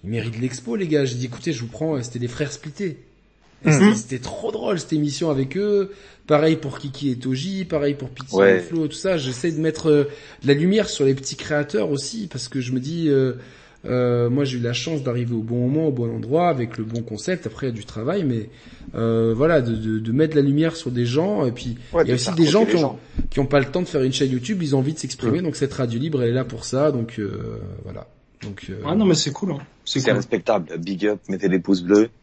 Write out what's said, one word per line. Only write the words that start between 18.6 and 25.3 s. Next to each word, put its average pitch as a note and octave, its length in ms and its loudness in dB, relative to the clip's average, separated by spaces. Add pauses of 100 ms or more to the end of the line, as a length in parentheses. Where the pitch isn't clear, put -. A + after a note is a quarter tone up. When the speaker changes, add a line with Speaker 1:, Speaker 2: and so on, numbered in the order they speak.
Speaker 1:
euh, A2+ 400 2
voilà, D3+ 260 6
de, A#2 140 0
de, A2 240 -2
de A2+ 120 -4
mettre D#3 240 2
la F3 60 6
lumière D3+ 340 2
sur - 160 -8
des A#2+ 140 0
gens. E3 400 0
Et A#2+ 80 0
puis, A#2+ 240 -8 (160)
Speaker 2:
Ouais, E3 100 4
Speaker 1:
il C3 40 4
y A#2+ 40 2
a - 20 6
Speaker 2:
de - 20 -
Speaker 1:
aussi B2 100 -2
Speaker 2:
faire F3+ 100 -2
Speaker 1:
des E3 100 8
gens E3 200 6
Speaker 2:
croquer G#3 60 0
Speaker 1:
qui F3 60 4
Speaker 2:
les D#3+ 60 4
Speaker 1:
ont, C3+ 40 2
Speaker 2:
gens. - 120 -6 (300)
Speaker 1:
qui - 100 -2
ont C3+ 60 2
pas C#3+ 140 4
le C3+ 80 2
temps F3+ 140 -2
de E3+ 60 -2
faire C3+ 160 0
une C3 100 2
chaîne C3+ 180 2
YouTube, E3+ 300 -2
ils C#3 140 0
ont C3+ 40 4
envie C#3+ 140 0
de D#3 60 -8
s'exprimer. C3 380 -2